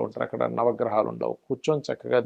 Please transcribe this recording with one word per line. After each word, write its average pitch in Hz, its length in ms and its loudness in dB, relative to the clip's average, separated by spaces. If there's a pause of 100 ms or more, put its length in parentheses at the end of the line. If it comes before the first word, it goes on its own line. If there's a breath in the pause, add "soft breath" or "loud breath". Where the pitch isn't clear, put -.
ఉంటారు, 120 220 -4
అక్కడ 120 160 -2 (160)
నవగ్రహాలు 113 540 2
ఉండవు, 117 220 -4 (120)
కూర్చొని 139 420 0
చక్కగా 123 360 2